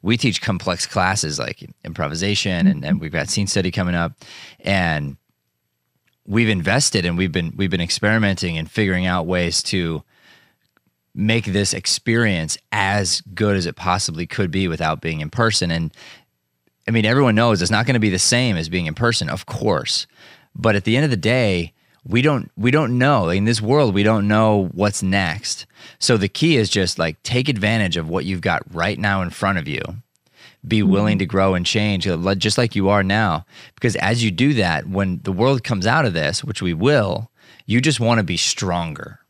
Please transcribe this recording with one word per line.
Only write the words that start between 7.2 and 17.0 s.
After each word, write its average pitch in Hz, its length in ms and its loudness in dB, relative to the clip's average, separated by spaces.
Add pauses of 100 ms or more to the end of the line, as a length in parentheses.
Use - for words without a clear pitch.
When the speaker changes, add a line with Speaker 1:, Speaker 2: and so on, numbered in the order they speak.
Speaker 1:
been, 82 240 -2
we've 95 140 -2
been 87 120 -2
experimenting 98 760 0
and 80 120 -6
figuring 92 360 0
out 90 200 0
ways 87 380 0
to 82 400 -4 (1120)
make 110 300 2
this 98 280 0
experience 104 840 0 (140)
as 98 500 0 (120)
good 104 240 2
as 87 80 -2
it 78 100 -6
possibly 87 500 -2
could 92 260 -4
be 95 160 0
without 80 340 -2
being 80 200 -4
in 76 80 -6
person. 110 420 0
And 82 200 -2 (960)
I 113 40 -2
mean, 113 140 2